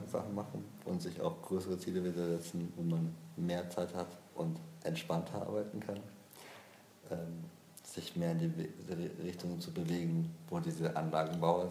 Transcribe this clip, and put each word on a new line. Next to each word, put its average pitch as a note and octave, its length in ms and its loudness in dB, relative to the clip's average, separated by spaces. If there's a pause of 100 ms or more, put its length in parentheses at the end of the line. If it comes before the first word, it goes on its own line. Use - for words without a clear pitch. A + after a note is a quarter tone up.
Sachen G2 280 0
machen G#2 300 -2 (200)
und F2+ 180 0
sich E2+ 180 -4
auch E2+ 220 0
größere F#2 360 0
Ziele F2+ 260 0
wieder F2 220 2
setzen, E2+ 500 0
wo F2 60 -2
man E2 320 4 (220)
mehr F2 340 2
Zeit F2 240 0
hat F2 140 0 (260)
und E2 260 0 (240)
entspannter - 580 0
arbeiten G#2 380 0
kann. G2+ 180 -2 (1120)
Ähm, E2 340 -4 (380)
sich - 320 -8
mehr E2+ 180 4
in - 60 4
die E2 200 2
We-, D#2+ 100 0 (260)
Ri-, E2+ 280 -2
Richtung F2+ 380 -2
zu E2+ 120 -6
bewegen, E2 640 2 (140)
wo E2+ 120 2
diese E2 360 2
Anlagenbauer F2 760 4